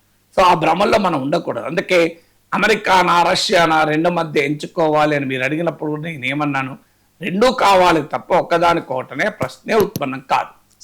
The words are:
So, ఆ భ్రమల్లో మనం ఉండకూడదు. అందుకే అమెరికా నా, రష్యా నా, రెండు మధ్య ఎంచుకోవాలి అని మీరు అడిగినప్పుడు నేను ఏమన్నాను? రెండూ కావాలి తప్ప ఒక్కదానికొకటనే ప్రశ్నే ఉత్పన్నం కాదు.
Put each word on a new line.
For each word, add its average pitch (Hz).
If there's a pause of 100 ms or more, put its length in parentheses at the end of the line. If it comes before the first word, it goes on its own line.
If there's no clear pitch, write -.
(380)
So, 185
ఆ 180
భ్రమల్లో 180
మనం 175
ఉండకూడదు. 139
అందుకే 170 (340)
అమెరికా 190
నా, 175
రష్యా 175
నా, 160
రెండు 156
మధ్య 160
ఎంచుకోవాలి 151
అని 139
మీరు 131
అడిగినప్పుడు 156
నేను 151
ఏమన్నాను? 135 (440)
రెండూ 208
కావాలి 180
తప్ప -
ఒక్కదానికొకటనే 160
ప్రశ్నే -
ఉత్పన్నం 135
కాదు. -